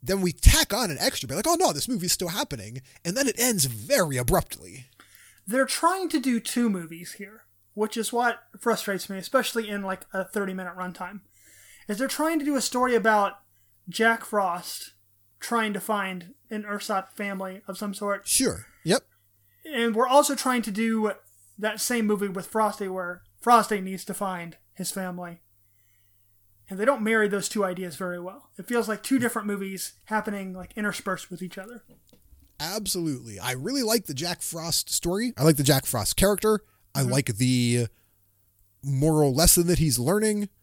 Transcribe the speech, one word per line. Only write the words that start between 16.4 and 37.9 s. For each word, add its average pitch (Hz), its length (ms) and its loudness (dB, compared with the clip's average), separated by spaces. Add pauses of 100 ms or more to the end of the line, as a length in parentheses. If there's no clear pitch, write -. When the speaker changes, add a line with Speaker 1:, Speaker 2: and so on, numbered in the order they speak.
Speaker 2:
an 214 140 -6
Ursat 202 500 -4
family 190 540 -6
of 185 100 -8
some 208 160 -4
sort. 196 340 -4
Speaker 1:
Sure. 147 400 0 (160)
Yep. 220 200 2 (680)
Speaker 2:
And 233 220 0
we're 240 120 4
also 285 280 6
trying 247 280 0
to 226 80 -4
do 220 400 0 (460)
that 214 240 -4
same 233 240 0
movie 202 240 2
with 190 180 -6
Frosty 208 400 -2
where 180 360 -8 (180)
Frosty 214 400 6
needs 190 240 -8
to 196 80 -8
find 175 440 -6 (160)
his - 180 -6
family. 175 480 -8 (1300)
And 196 80 -10
they 202 80 0
don't 262 160 2
marry 214 280 2
those 196 180 -2
two 208 160 -2
ideas 185 320 -6
very 180 240 -6
well. 185 380 -14
It 180 100 -14
feels 233 220 0
like 208 120 -4
two 269 180 2
different 226 280 -2
movies 196 460 -6 (120)
happening, 202 480 -4
like, 185 220 -14
interspersed 202 560 -4
with 175 100 -10
each 180 160 -10
other. 214 260 -16 (760)
Speaker 1:
Absolutely. 160 800 -4
I 117 140 -4
really 220 300 -2
like 220 220 2
the 156 80 -8
Jack 165 280 -4
Frost 165 480 -4
story. 202 480 0
I 131 60 2
like 156 140 8
the 143 60 0
Jack 135 220 4
Frost - 320 -2
character. 208 440 4 (320)
I 139 100 0
Speaker 2:
Mm-hmm. 123 80 2
Speaker 1:
like 135 140 2 (120)
the 120 500 2 (960)